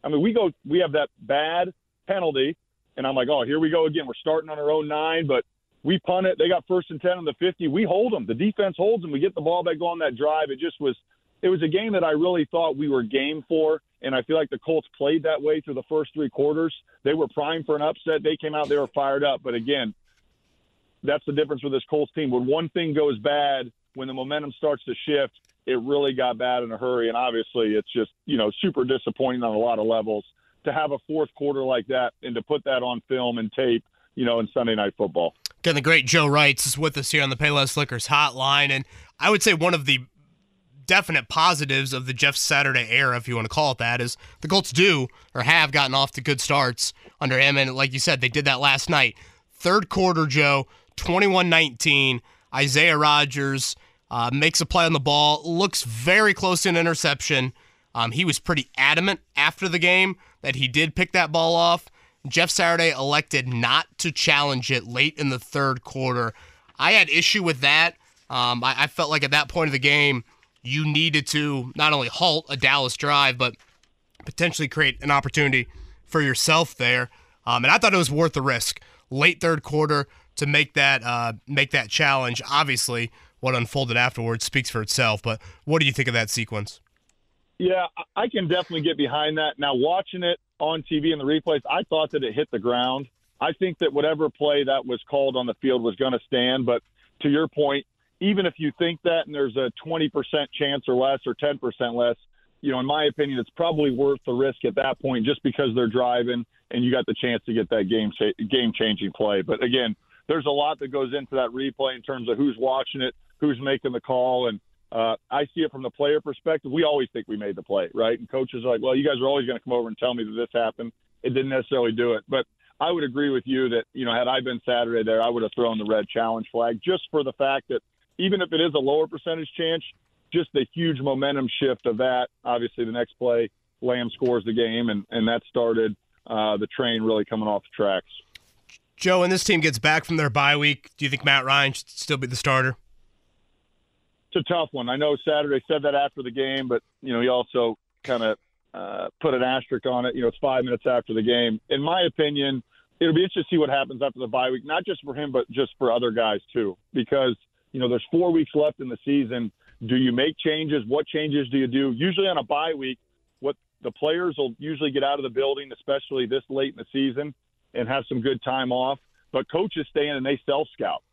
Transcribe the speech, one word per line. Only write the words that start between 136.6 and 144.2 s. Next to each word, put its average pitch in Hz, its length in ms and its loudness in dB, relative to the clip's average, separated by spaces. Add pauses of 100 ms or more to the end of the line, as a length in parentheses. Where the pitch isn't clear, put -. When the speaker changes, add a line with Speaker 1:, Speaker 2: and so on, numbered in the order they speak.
Speaker 1:
train 117 340 -2
really 110 220 2
coming 110 240 -4
off 101 140 -2
the - 120 -20
tracks. 98 320 0 (880)
Speaker 2:
Joe, 185 240 2
when 180 100 4
this 185 140 2
team 175 160 4
gets 151 180 2
back 156 260 2
from 170 120 -2
their 147 140 2
bye 143 260 4
week, 147 400 0
do 147 80 -6
you 135 60 -2
think 131 140 -4
Matt 139 200 4
Ryan 139 280 4
should - 160 -12
still - 280 -4
be 131 100 -6
the 123 100 -6
starter? 131 400 2 (1600)